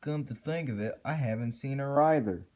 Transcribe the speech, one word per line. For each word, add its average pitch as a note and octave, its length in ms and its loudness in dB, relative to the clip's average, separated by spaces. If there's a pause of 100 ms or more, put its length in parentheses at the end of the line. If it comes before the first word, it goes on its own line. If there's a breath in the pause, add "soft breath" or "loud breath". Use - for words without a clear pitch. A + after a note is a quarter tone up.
Come D3+ 260 -4
to A#2+ 80 -8
think D#3+ 340 -4
of G#2 120 -4
it, A2 240 -4
I D3+ 100 -2
haven't A#2+ 380 0
seen C3+ 260 -6
her C#3 240 2
either A2 540 4